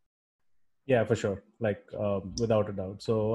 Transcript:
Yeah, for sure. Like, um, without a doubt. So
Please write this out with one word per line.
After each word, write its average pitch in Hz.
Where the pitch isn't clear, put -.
Yeah, 123
for 110
sure. 98
Like, 104
um, 101
without 110
a -
doubt. 95
So 110